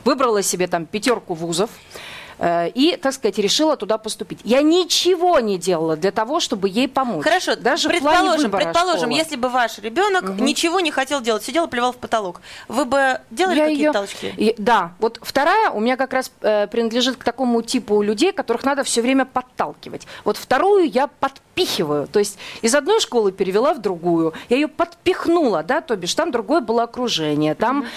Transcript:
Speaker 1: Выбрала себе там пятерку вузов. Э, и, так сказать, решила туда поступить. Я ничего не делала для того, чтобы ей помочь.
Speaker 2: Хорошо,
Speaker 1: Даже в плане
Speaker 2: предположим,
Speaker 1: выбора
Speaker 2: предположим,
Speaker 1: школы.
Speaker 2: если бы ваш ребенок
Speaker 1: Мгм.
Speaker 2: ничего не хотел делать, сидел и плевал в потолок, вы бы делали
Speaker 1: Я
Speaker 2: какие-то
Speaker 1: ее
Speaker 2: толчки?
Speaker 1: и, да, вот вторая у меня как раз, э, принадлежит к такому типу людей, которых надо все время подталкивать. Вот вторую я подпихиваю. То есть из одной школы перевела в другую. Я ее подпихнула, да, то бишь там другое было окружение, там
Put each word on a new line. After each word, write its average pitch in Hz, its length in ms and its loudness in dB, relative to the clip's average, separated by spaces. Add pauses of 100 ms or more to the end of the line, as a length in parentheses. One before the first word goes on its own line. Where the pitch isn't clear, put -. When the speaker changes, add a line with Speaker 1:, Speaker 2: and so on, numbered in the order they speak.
Speaker 1:
Выбрала 240 380 2
себе 180 260 -2
там 170 180 -2
пятерку 214 480 -2
вузов. 170 340 -2 (680)
Э, 170 360 0
и, 294 220 0
так 269 160 -2
сказать, 220 260 -2
решила 277 380 2
туда 214 220 -2
поступить. - 440 -10
Я 247 200 2
ничего 349 760 4
не 208 200 0
делала 160 380 0
для 170 140 0
того, 220 300 -2
чтобы 202 280 -2
ей 240 200 0
помочь. 240 360 -2
Speaker 2:
Хорошо, 311 320 0
Speaker 1:
Даже 294 320 0
в 311 40 0
плане 294 240 0
Speaker 2:
предположим, 359 340 2
Speaker 1:
выбора 190 140 0
Speaker 2:
предположим, 339 360 0 (100)
Speaker 1:
школы. 262 100 0
Speaker 2:
если 311 160 -4
бы 247 120 -2
ваш 240 300 0
ребенок 349 460 0
Speaker 1:
Мгм. 196 220 -4
Speaker 2:
ничего 330 340 0
не 320 100 0
хотел 277 300 -2
делать, 220 240 -2
сидел 311 220 -2
и - 20 -6
плевал 247 240 0
в 240 60 -10
потолок, 208 420 -4 (280)
вы 240 160 0
бы 262 360 2 (100)
делали 339 280 0
Speaker 1:
Я 302 80 4
Speaker 2:
какие-то 302 160 0
Speaker 1:
ее 302 100 4
Speaker 2:
толчки? 196 460 -4
Speaker 1:
и, 214 200 4
да, 196 400 2
вот 226 240 -2
вторая 359 480 2
у - 100 -4
меня 247 160 0
как 262 180 -2
раз, 254 260 -4
э, 208 260 2
принадлежит 233 500 -2
к - 60 -18
такому 240 400 0
типу 208 400 0
людей, 220 300 2
которых 285 320 -2
надо 277 180 0
все 233 200 -2
время 262 220 2
подталкивать. - 840 -8 (180)
Вот 208 120 0
вторую 349 540 2
я 254 160 0
подпихиваю. 170 1000 -4
То 208 100 0
есть 202 200 -2 (240)
из 226 120 2
одной 294 260 2
школы 214 300 0
перевела 202 440 2
в 277 60 -12
другую. 170 520 0 (160)
Я 240 80 2
ее 302 120 0
подпихнула, 330 920 0
да, 247 180 0
то - 160 -4
бишь 175 180 -4
там 320 180 0
другое 233 280 0
было 233 240 0
окружение, 156 720 -2
там 226 220 0 (200)